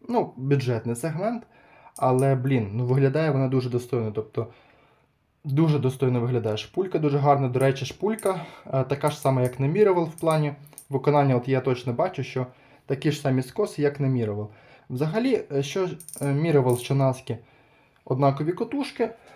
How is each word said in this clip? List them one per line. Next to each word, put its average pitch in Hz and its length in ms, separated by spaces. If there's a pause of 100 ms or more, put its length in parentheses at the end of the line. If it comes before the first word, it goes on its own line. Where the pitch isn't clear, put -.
ну, 233 280
бюджетний 123 600
сегмент, 196 500 (500)
але, 131 380
блін, 123 380
ну, 123 140
виглядає 139 440
вона 135 180
дуже 127 220
достойно. 120 420
Тобто, 110 340 (1000)
дуже 151 340
достойно 127 420
виглядає. 113 360
Шпулька 180 420
дуже 147 200
гарна. 135 300
До 123 100
речі, 135 280
шпулька, 190 600 (260)
е, 135 120
така 143 260
ж 151 100
сама, 135 220
як 123 180
на 135 60
Miraval 180 380
в 160 100
плані 156 380 (360)
виконання. 139 480
От 123 120
я 131 120
точно 127 320
бачу, 156 320
що 127 220 (400)
такі 143 260
ж 143 80
самі 131 220
скоси, 175 400
як 143 180
на 139 80
Miraval. 104 400 (420)
Взагалі, 180 640
е, 139 100
що, 180 260 (320)
е, 139 40
Miraval, 139 540
що - 160
Наски, 131 440 (680)
однакові 139 480
катушки 233 580 (260)